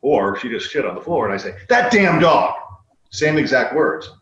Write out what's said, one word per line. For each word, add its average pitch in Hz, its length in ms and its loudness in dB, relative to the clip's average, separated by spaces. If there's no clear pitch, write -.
Or 170 360 0
she 127 120 -10
just 113 220 -8
shit 139 140 -4
on 92 100 -6
the 92 60 -12
floor, 151 240 -2
and 101 80 -2
I 98 40 -4
say, 92 180 -8
That 240 240 2
damn 190 280 4
dog. 160 360 4
Same 151 260 0
exact 131 380 0
words - 340 -2